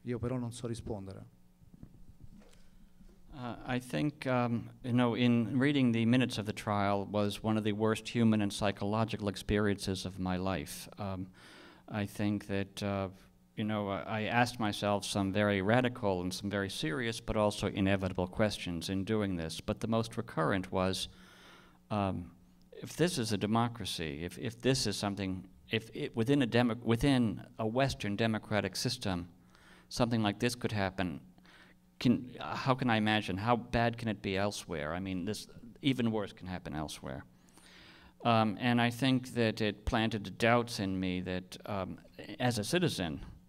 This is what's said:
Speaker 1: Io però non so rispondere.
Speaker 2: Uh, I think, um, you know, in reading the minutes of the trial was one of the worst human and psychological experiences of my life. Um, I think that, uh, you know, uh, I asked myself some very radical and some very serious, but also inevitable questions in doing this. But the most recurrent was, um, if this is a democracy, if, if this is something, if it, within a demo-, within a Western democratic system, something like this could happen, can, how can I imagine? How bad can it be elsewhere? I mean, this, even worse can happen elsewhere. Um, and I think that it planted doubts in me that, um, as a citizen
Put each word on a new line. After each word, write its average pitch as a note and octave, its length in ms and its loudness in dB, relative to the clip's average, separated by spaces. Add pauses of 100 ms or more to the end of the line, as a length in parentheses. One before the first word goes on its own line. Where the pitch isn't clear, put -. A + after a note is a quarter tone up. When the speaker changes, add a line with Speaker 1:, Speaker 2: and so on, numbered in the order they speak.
Speaker 1:
Io A#2+ 180 -6
però A#2+ 200 -2
non A#2+ 120 -4
so A#2 160 -10
rispondere. G#2 600 -8 (2000)
Speaker 2:
Uh, B2 220 -8 (100)
I B2 120 -2
think, D3 480 -4
um, A#2+ 440 0 (120)
you B2 100 -2
know, A#2+ 220 4
in A#2+ 440 4
reading C3+ 340 4
the A2+ 140 4
minutes B2 320 4
of G#2 80 -4
the G#2 80 -4
trial G2+ 560 0
was G2+ 320 0
one A2 160 2
of G#2+ 60 -2
the G#2+ 80 2
worst A2 420 0
human A2 260 6
and G2+ 100 0
psychological G#2 760 0
experiences G2 760 0
of F#2+ 120 -8
my F#2 180 0
life. F2+ 520 -4 (100)
Um, F#2+ 300 -6 (600)
I G#2 180 -2
think G#2 400 -2
that, G2 360 -4
uh, G2 260 -2 (480)
you A2 80 -2
know, G#2 240 0
uh, F#2+ 180 -4
I A2 160 -2
asked A#2+ 360 2
myself G2+ 460 2
some G2 280 0
very G2+ 300 4
radical G#2+ 600 2
and F#2 120 -2
some G2+ 160 -4
very G2 180 0
serious, B2+ 520 -4
but A2 160 -2
also G#2 320 2
inevitable G2 580 2
questions F2+ 640 -2
in F#2+ 160 -2
doing G2+ 320 0
this. E2 240 -6
But - 200 -4
the A2+ 60 -4
most A2+ 300 -2
recurrent A2+ 560 -2
was, F#2 360 0 (840)
um, F#2+ 420 -2 (400)
if - 240 -14
this F3 220 2
is A2 140 0
a G2+ 60 0
democracy, G2+ 840 -2
if, - 140 -6
if - 220 -6
this C3 260 4
is G2+ 100 0
something, F#2+ 500 -4 (240)
if - 240 -2
it, C#3+ 220 -6
within C3+ 260 4
a A#2+ 40 2
demo-, A#2 360 2
within A#2 600 4 (160)
a A2+ 80 -2
Western A2+ 500 0
democratic G#2+ 580 0
system, F#2 540 -2 (600)
something A#2 340 2
like G#2 180 2
this A#2+ 160 2
could A2 160 -2
happen, F#2 480 -2 (800)
can, - 400 2
how G#2+ 340 0
can B2+ 160 0
I A2+ 60 4
imagine? G#2+ 400 2
How A2+ 180 2
bad A#2 420 2
can A#2 120 -4
it G#2 120 -4
be G2 160 -2
elsewhere? F2 560 -2
I F2 60 -4
mean, F#2 260 -4
this, G#2 220 -4 (340)
even B2+ 300 2
worse G#2 220 -4
can - 160 -12
happen E2+ 260 -8
elsewhere. C#2+ 500 -8 (1000)
Um, A2+ 340 4
and A#2+ 220 2
I A#2+ 100 4
think B2 440 0
that A2 260 2
it G#2 240 -2
planted A2 540 0
doubts A#2 420 4
in F#2+ 180 0
me F#2 220 0
that, F#2 360 -6 (100)
um, F#2 340 -6 (400)
as B2 180 2
a G2+ 60 -2
citizen G2 560 0 (280)